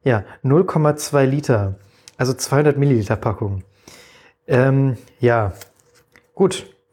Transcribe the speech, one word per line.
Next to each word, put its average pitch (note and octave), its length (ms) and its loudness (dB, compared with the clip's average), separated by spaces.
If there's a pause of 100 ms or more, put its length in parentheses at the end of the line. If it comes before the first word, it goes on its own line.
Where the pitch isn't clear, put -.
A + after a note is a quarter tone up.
ja, A2+ 240 0 (160)
null D3+ 240 2
Komma D3+ 320 0
zwei C#3+ 280 0
Liter, B2 540 -2 (380)
also B2+ 160 -2
zweihundert C#3+ 440 0
Milliliter A#2 380 0
Packung. G2+ 480 -6 (840)
Ähm, C3+ 500 2 (220)
ja, A#2 340 0 (840)
gut. - 320 -2 (260)